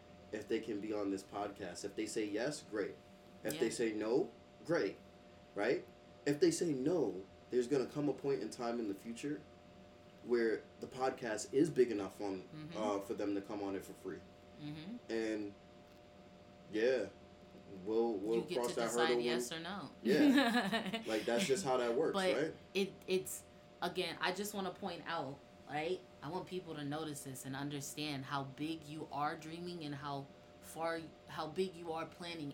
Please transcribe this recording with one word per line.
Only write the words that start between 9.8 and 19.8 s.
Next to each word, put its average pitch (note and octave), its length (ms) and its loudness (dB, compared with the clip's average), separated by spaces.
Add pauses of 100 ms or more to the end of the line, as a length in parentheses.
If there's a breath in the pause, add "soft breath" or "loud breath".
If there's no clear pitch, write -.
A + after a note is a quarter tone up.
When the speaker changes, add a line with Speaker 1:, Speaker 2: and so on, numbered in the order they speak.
Speaker 1:
where A2+ 360 4 (180)
the A2+ 80 -8
podcast B2 680 -2
is D3+ 160 8
big B2 220 6
enough G2+ 280 -4
on, F#2+ 220 -2 (140)
Speaker 2:
Mm-hmm. G#2+ 260 -6
Speaker 1:
uh, G2+ 160 2
for G2+ 160 -4
them G2+ 220 0
to G2 40 -2
come G2+ 220 -6
on G2 140 -2
it F2+ 80 -6
for F#2+ 80 -12 (100)
free. F#2 160 -8 (460)
Speaker 2:
Mm-hmm. D#3 480 -10
Speaker 1:
And, G#2+ 400 -2 (1200)
yeah, A2+ 320 2 (800)
we'll, A2+ 300 2
we'll A2 240 0
Speaker 2:
You - 100 2
get C3 100 -2
Speaker 1:
cross A#2+ 120 0
Speaker 2:
to - 100 -4
Speaker 1:
that A2+ 80 2
Speaker 2:
decide A#2+ 220 4
Speaker 1:
hurdle A#2+ 120 4
Speaker 2:
yes A#2+ 300 0
Speaker 1:
when D#3+ 80 -6
Speaker 2:
or - 20 -8
no. F3 280 -8 (120)